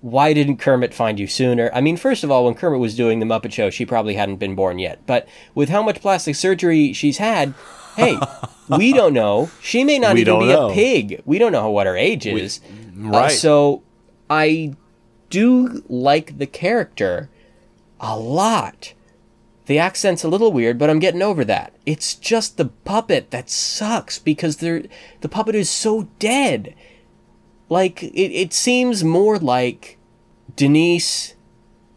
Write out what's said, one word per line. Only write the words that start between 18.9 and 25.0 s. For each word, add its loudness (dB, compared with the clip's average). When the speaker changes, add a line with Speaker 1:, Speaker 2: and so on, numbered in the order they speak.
Speaker 1:
The 0
accent's -2
a -2
little 2
weird, 0
but 2
I'm 2
getting 0
over 0
that. -4
It's -6
just -4
the 0
puppet -4
that -10
sucks -6
because -2
they're, -4